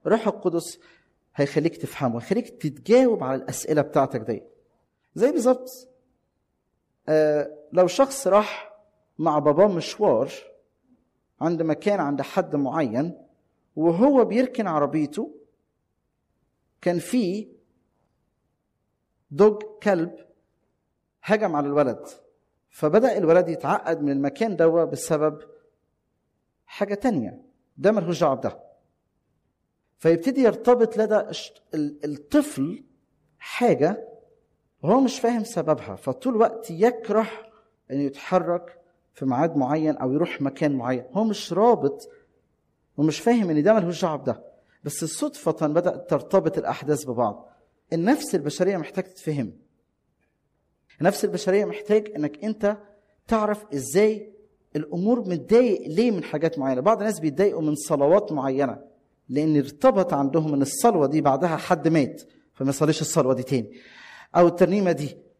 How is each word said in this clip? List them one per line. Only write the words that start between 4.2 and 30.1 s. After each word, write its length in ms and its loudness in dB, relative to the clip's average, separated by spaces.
زي 160 2
بالظبط، 580 -2
آه، 480 2
لو 140 4
شخص 400 0
راح 520 0
مع 220 0
باباه 280 6
مشوار 640 0
عند 200 -2
مكان، 380 0
عند 220 -2
حد 340 -4
معين، 580 -2
وهو 500 4
بيركن 420 -2
عربيته 680 -2
كان 180 0
في 480 -4
دوج، 320 4
كلب، 320 0
هجم 320 0
على 120 0
الولد، 400 0
فبدأ 480 2
الولد 320 4
يتعقد 520 -4
من 100 0
المكان 440 -2
ده 300 4
بسبب 540 -2
حاجة 280 -6
تانية، 480 -4
ده 140 4
ملهوش 280 -2
دعوة 160 2
بده. 240 -8
فيبتدي 440 2